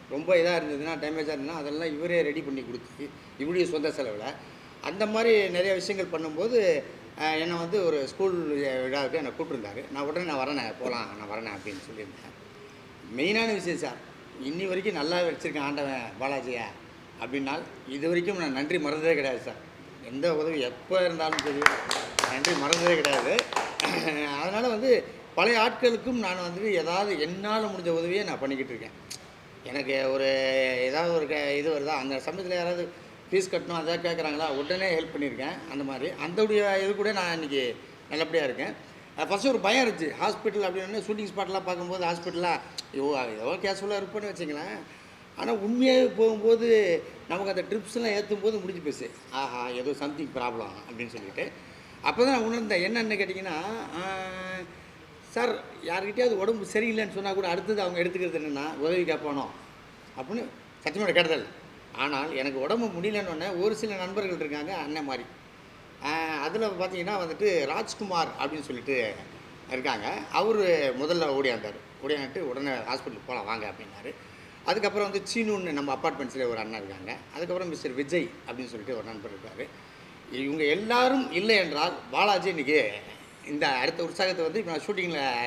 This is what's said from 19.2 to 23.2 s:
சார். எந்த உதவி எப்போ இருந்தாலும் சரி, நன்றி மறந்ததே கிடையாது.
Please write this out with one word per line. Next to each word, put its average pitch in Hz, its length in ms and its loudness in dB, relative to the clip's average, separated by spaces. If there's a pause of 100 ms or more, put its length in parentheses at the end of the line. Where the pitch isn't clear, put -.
சார். - 320 -12 (380)
எந்த 151 260 2
உதவி 156 240 0
எப்போ 127 440 0
இருந்தாலும் 160 340 2
சரி, 143 200 0 (760)
நன்றி 143 200 2
மறந்ததே 170 420 4
கிடையாது. 143 420 4 (1040)